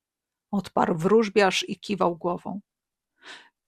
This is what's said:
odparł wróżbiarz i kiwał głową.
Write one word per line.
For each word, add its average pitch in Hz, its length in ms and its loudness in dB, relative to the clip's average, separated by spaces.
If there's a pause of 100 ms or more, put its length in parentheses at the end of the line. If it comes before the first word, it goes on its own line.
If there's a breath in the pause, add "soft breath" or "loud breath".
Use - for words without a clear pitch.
(500)
odparł 190 480 -2
wróżbiarz 196 720 4
i - 120 -10
kiwał 175 360 -2
głową. 180 440 -6 (1080 loud breath)